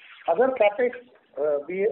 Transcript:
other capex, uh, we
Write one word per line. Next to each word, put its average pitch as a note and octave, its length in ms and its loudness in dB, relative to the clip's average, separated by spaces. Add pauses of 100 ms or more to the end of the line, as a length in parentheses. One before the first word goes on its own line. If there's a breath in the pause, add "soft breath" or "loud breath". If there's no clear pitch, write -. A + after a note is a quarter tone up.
(300 loud breath)
other G#3+ 300 2
capex, G#3+ 320 2 (480)
uh, D3 280 0
we F#3+ 240 -2